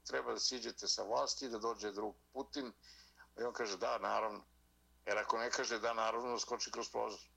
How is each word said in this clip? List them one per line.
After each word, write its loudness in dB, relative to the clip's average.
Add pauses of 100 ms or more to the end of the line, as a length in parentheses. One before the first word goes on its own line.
treba -2
da -2
siđete -2
sa 2
vlasti, 0
da -2
dođe -2
drug -4 (160)
Putin.” -6 (680)
I 2
on 0
kaže: -2
„Da, 0
naravno.” 2 (640)
Jer 4
ako 2
ne 2
kaže: 2
„Da, 2
naravno”, 2
skoči -2
kroz -4
prozor. -2 (160)